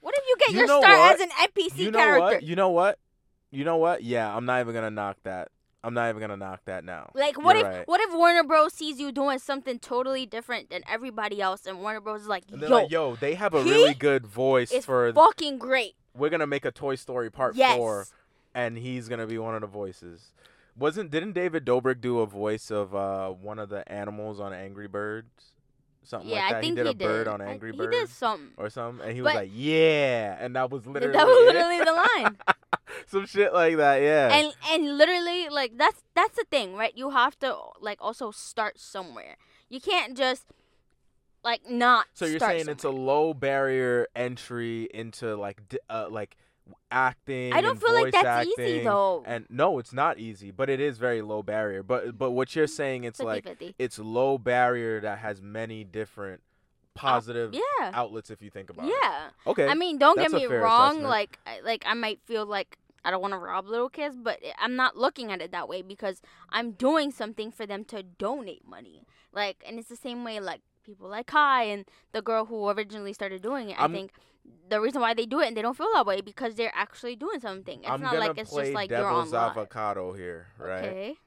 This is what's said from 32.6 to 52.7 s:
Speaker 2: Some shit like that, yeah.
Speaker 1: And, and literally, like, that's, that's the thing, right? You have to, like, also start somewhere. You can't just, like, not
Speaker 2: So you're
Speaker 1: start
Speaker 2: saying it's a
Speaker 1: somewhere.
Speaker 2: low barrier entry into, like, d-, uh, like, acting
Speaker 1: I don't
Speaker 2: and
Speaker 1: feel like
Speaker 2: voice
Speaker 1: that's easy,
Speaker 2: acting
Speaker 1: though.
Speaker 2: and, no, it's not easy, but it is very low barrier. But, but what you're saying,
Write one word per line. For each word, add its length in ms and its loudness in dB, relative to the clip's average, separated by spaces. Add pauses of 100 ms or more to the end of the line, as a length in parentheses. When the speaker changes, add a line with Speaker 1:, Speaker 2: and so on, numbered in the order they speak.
Speaker 2:
Some 200 -2
shit 260 2
like 240 4
that, 240 6
yeah. 300 6
Speaker 1:
And, 220 4 (160)
and 280 0
literally, 520 4
like, 280 -4
that's, 240 2 (140)
that's 200 2
the 140 -4
thing, 260 -2
right? 200 -2
You 160 -6
have 280 2
to, 160 -2 (240)
like, 220 -8
also 300 -6
start 480 -8
somewhere. 580 -14 (320)
You 100 -12
can't 380 -2
just, 280 -2 (960)
like, 260 -6
not 440 4
Speaker 2:
So 120 -6
you're 140 -2
Speaker 1:
start 140 2
Speaker 2:
saying 160 -2
it's 140 -8
a 40 -2
Speaker 1:
somewhere. 180 -4
Speaker 2:
low 280 2
barrier 840 0
entry 760 -6
into, 420 -8
like, 340 -10
d-, 100 -8 (100)
uh, 200 -6
like, 260 -10 (560)
acting 600 -2
Speaker 1:
I 80 4
don't 120 0
Speaker 2:
and 80 -8
Speaker 1:
feel 120 4
like 200 2
Speaker 2:
voice 100 6
Speaker 1:
that's 240 2
easy, 40 -2 (100)
Speaker 2:
acting 240 0
Speaker 1:
though. 400 2
Speaker 2:
and, 240 -8
no, 300 0
it's 140 -12
not 260 0
easy, 320 -14
but 180 -4
it 100 0
is 180 -2
very 240 0
low 220 -6
barrier. 400 -4
But, 340 -2
but 140 -2
what 240 -2
you're 120 4
saying, 380 -6